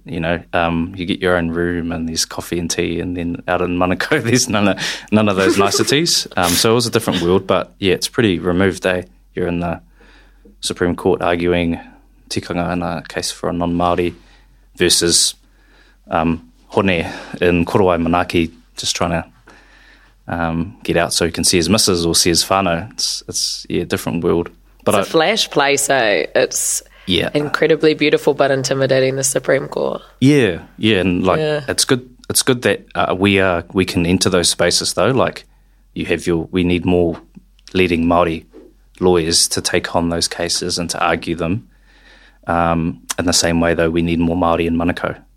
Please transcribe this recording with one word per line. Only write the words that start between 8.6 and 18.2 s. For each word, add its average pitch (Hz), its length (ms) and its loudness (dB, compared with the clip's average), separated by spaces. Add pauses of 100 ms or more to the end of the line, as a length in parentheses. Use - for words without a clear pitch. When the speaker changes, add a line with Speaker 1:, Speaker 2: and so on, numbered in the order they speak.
Speaker 1:
eh? 90 160 0 (320)
You're 87 140 -4
in 87 120 -4
the 85 200 -4 (800)
Supreme - 340 -2
Court 90 280 0
arguing 87 580 0 (480)
tikanga 85 440 -6
in 90 100 -4
a 85 260 -6
case - 240 -6
for - 180 -6
a - 20 -4
non-Māori 87 600 0 (640)
versus, - 580 2 (760)
um, 82 400 -2 (200)
Hone 92 360 0 (360)
in 87 260 4
Korowai 90 340 2
Manaki 85 500 0 (260)